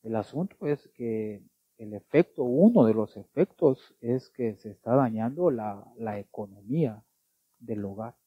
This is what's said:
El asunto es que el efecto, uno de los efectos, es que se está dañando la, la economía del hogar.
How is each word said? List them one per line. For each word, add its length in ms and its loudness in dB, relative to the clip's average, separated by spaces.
El 140 -6
asunto 500 -6
es 220 -4
que 520 -6
el 180 -14
efecto, 480 0
uno 420 6
de 100 6
los 220 -2
efectos, 840 -2
es 280 -4
que 280 -6
se 160 -14
está 240 -2
dañando 560 0
la, 340 -8
la 220 -6
economía 880 -6
del 240 -8
hogar. 320 -12